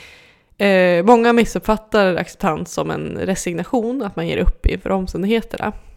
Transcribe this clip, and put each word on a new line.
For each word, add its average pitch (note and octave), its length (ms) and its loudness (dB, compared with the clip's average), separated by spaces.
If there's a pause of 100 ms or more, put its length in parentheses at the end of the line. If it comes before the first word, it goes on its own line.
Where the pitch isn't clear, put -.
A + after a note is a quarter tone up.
(580)
Eh, F3+ 480 4
många A#3 280 6
missuppfattar G#3 840 0
acceptans E3 580 -4
som D#3 180 -4
en D3+ 260 -8
resignation, F#3+ 840 -4
att G3+ 140 -8
man E3+ 120 -4
ger - 100 -4
upp - 280 0
inför - 240 -2
omständigheterna. G3 840 -2 (240)